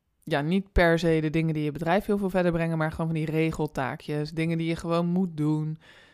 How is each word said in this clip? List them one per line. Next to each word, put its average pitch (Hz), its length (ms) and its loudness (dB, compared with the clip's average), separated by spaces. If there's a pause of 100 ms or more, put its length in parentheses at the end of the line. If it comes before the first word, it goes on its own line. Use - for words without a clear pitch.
(240)
ja, 143 160 -2
niet 185 320 -2
per 170 260 6
se 165 220 4
de 151 100 0
dingen 160 240 0
die 151 100 -4
je 147 80 -2
bedrijf 165 340 0
heel 202 120 0
veel 196 120 -2
verder 180 220 2
brengen, 165 260 0
maar 156 120 0
gewoon 160 160 -4
van 165 80 -2
die 156 160 -2
regeltaakjes. 151 1000 -2
Dingen 165 280 -2
die 165 80 -2
je 165 100 -2
gewoon 170 300 -2
moet 175 300 0
doen. 156 420 -2 (360)